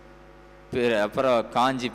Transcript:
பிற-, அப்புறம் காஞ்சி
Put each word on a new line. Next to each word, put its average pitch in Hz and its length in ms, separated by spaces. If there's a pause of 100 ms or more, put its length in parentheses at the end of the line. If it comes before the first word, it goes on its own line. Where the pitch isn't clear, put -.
(720)
பிற-, 120 340
அப்புறம் 123 500
காஞ்சி 123 380